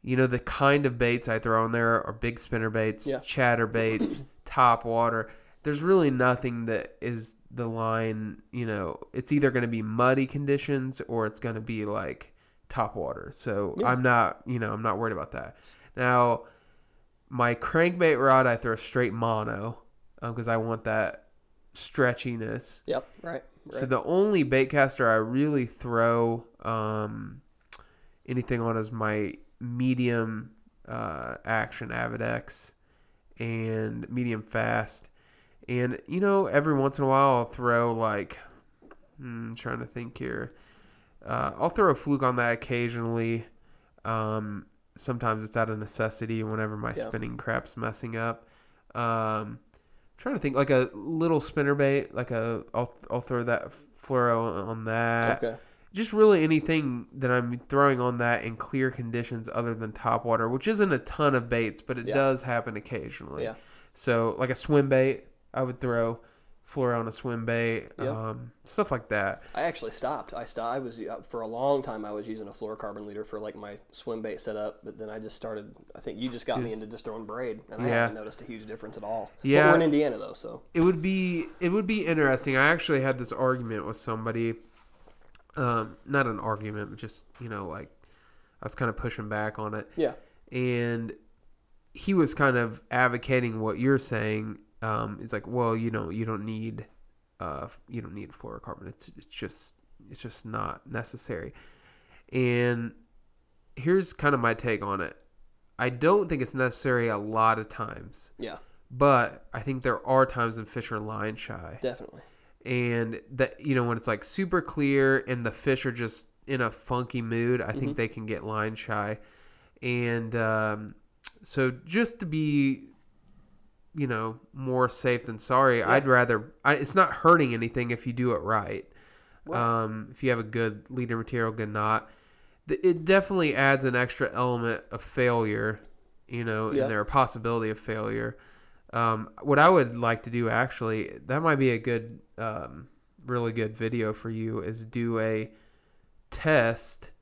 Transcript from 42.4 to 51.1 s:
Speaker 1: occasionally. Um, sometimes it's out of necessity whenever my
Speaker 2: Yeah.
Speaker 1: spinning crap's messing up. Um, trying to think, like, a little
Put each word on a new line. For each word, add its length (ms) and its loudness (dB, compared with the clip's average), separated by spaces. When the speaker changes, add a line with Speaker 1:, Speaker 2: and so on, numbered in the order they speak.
Speaker 1:
occasionally. 920 -2
Um, 640 -4
sometimes 520 -4
it's 80 -6
out 120 2
of 120 -6
necessity 640 -4
whenever 320 -4
my 200 -4
Speaker 2:
Yeah. 120 -4
Speaker 1:
spinning 280 -6
crap's 400 -6
messing 400 -6
up. 300 -4
Um, 640 -2
trying 180 -4
to 40 -4
think, 140 -2
like, 160 4
a 240 6
little 460 2